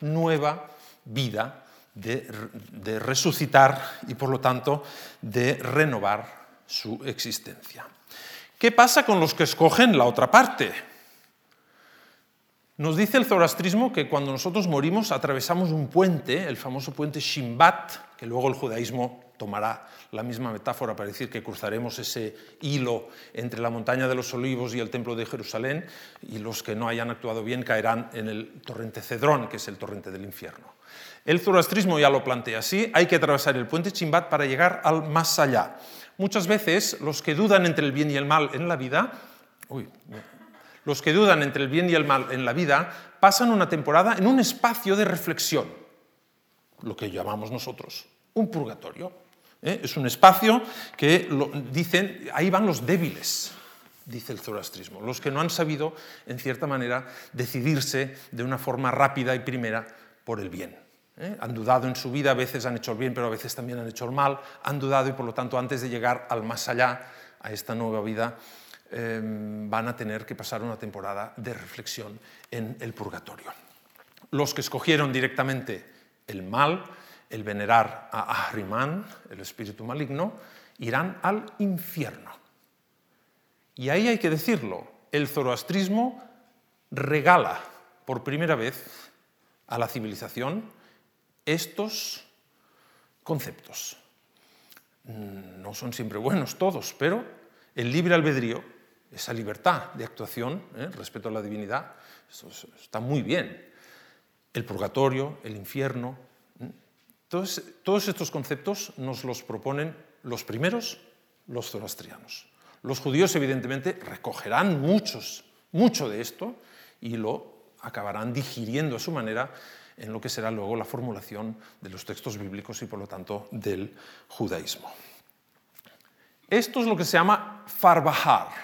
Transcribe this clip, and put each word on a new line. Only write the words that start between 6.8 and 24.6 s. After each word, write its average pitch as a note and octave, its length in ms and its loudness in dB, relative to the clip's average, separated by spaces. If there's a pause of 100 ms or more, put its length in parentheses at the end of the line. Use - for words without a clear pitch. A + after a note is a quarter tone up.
existencia. - 800 -8 (720)
¿Qué A#3 140 6
pasa B3 320 8
con G3 160 6
los D#3+ 120 4
que - 120 2
escogen F3+ 520 8
la B2 80 8
otra A#2+ 240 4
parte? F3 440 6 (2000)
Nos D3+ 180 0
dice G#3 220 4
el B3+ 80 4
zoroastrismo F#3+ 640 4
que D3+ 160 0
cuando C#3 240 0
nosotros F3+ 340 0
morimos E3+ 460 2
atravesamos D#3 580 0
un D#3 160 0
puente, E3+ 640 2
el B2 80 -4
famoso C3+ 360 -8
puente D3+ 280 -4
Shimbat, C#3 960 2
que A2+ 100 -14
luego B2 220 0
el B2+ 60 2
judaísmo B2 680 -4 (140)
tomará G#2+ 520 -4 (240)
la A2 100 -6
misma A#2+ 300 -6
metáfora A2 420 -6
para G#2 140 -8
decir A#2 200 -8
que A#2 140 -10
cruzaremos A2 560 -6
ese A2+ 380 -8 (260)
hilo B2+ 460 -2 (240)
entre A#2 280 -6
la A#2 80 0
montaña B2 380 -2
de B2+ 80 0
los B2 180 -4
olivos B2 420 -4